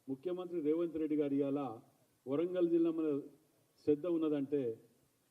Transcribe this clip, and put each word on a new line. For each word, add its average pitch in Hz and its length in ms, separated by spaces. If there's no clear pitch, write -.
ముఖ్యమంత్రి 175 520
రేవంత్ 160 360
రెడ్డి 151 180
గారు 143 180
ఇవాళ 139 460
వరంగల్ 170 420
జిల్లా 165 220
మన 156 300
శ్రద్ధ 147 240
ఉన్నదంటే, 143 720